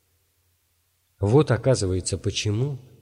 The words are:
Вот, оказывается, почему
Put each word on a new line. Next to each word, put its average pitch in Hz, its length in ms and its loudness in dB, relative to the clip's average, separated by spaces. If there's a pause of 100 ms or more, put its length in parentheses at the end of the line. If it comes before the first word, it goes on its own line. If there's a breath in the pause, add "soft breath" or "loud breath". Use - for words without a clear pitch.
(1200)
Вот, 113 320 4
оказывается, 98 640 0
почему 113 600 -4 (240)